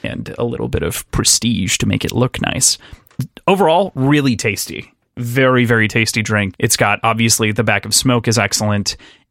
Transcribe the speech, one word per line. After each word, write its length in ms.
and 360
a 60
little 220
bit 160
of 300
prestige 680
to 80
make 180
it 60
look 320
nice. 360
Overall, 480
really 400
tasty. 580
Very, 480
very 220
tasty 340
drink. 380
It's 180
got, 280
obviously, 480
the 120
back 200
of 100
smoke 320
is 100
excellent, 600